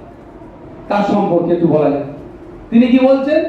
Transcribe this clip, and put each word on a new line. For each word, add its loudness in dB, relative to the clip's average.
তার 0
সম্পর্কে 0
একটু 0
বলা 2
যাক। -2
তিনি 4
কি 4
বলছেন? 2